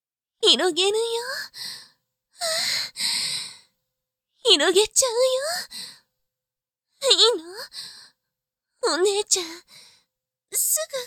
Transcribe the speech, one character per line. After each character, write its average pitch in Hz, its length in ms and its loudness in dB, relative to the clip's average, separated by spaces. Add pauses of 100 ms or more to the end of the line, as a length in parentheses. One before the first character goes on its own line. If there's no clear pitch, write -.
(420)
広 339 320 4
げ 370 160 2
る 427 80 0
よ。 453 60 0 (3500)
広 381 320 6
げ 427 140 4
ち - 160 2
ゃ 523 40 0
う 466 40 -4
よ。 440 60 -2 (1900)
い - 20 6
い - 20 4 (1700)
の？ 381 120 2
お - 40 0
姉 403 260 2
ち - 140 0
ゃ 349 40 -6
ん、 - 20 -8 (1080)
す - 280 0 (260)